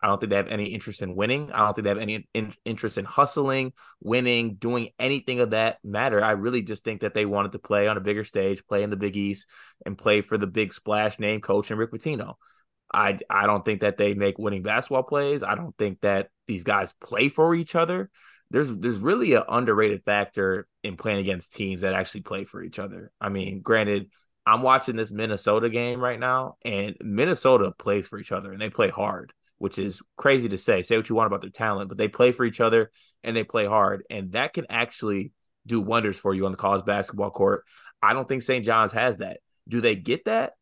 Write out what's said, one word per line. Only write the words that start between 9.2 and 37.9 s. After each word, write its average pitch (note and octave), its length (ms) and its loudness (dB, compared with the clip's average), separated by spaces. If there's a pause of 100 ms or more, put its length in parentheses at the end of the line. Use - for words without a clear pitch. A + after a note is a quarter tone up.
and G2 140 -10
play G#2 240 4
for A2 160 -2
the G2+ 80 -2
big G2+ 260 -2
splash G#2+ 460 -2
name G#2+ 240 -2
coach G#2 280 0
and G#2+ 80 -4
Rick A2+ 140 -2
Pitino. A#2+ 440 -8 (540)
I, G2+ 280 2 (100)
I G2+ 160 2
don't G#2 220 2
think G#2 160 -2
that G#2 160 2
they G2+ 160 2
make G2 240 0
winning G2+ 240 -4
basketball B2 400 0
plays. C#3+ 400 -2
I G2 120 -2
don't E3+ 220 -8
think G2+ 240 -2
that G2+ 300 0 (160)
these F#2 180 -6
guys G2+ 380 0
play A#2 260 2
for D#3+ 260 2
each E3+ 200 -2
other. F3+ 340 0 (420)
There's, C3+ 240 0
there's G#2 240 -2
really F3+ 360 2
an A2 140 6
underrated A2 560 2
factor G2 640 0 (140)
in G2 140 -8
playing G#2+ 220 -2
against F#2+ 360 -4
teams F#2+ 260 -6
that F#2+ 140 0
actually F#2 260 -4
play G2 240 -8
for - 180 -14
each D#2+ 160 -14
other. G2 320 -10 (100)
I G#2+ 80 -4
mean, F#2+ 340 -6
granted, G#2 480 2 (360)
I'm A2 160 6
watching C3 320 4
this A2+ 160 -4
Minnesota G#2+ 600 0
game A#2+ 280 -4
right B2 220 -4
now, B2+ 420 -2
and G2+ 380 -4
Minnesota A#2 720 4
plays G2+ 340 -2
for - 120 -14
each - 120 -14
other, G2 220 -6
and G2 80 -12
they G#2+ 80 -4
play G2+ 220 2
hard, G2 420 -4 (240)
which - 220 -6
is G2 240 -6 (140)
crazy C3 340 4
to G2 80 -4
say. G2 240 2
Say A2+ 160 2
what G#2+ 100 -4
you A2+ 80 0
want A2 120 4
about G2 120 -2
their G2 100 -14
talent, G2+ 380 -4
but G2 80 -12
they G#2+ 120 0
play B2 220 6
for B2 140 0
each A2+ 160 0
other, A2+ 300 4 (340)
and A2+ 100 -4
they A2+ 80 0
play G#2+ 220 -2
hard, G2+ 460 2
and F#2+ 220 -8
that B2+ 200 -2
can E3 160 -6
actually A2 640 -2 (340)
do A2+ 140 0
wonders G#2+ 380 0
for G2 160 0
you F#2+ 100 0
on F#2+ 80 -2
the F2+ 60 -10
college G2 260 0
basketball G2+ 460 -2
court. G2 340 2 (380)